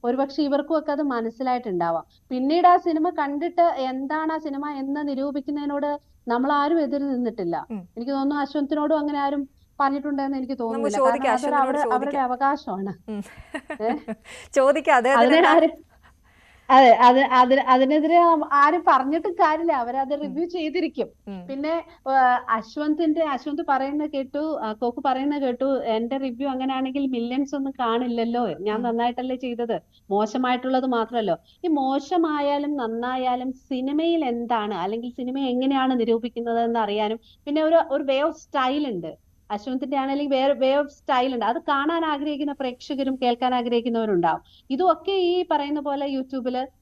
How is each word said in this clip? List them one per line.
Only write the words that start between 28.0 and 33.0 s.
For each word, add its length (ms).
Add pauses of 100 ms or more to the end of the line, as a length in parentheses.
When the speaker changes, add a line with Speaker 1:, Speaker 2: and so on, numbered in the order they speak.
Speaker 1:
ഞാൻ 180
Speaker 2:
ഉം. 60
Speaker 1:
നന്നായിട്ടല്ലേ 540
ചെയ്തത്." 440 (300)
മോശമായിട്ടുള്ളത് 760
മാത്രമല്ലോ, 500 (280)
ഈ 40
മോശമായാലും 1080
നന്നായാലും 760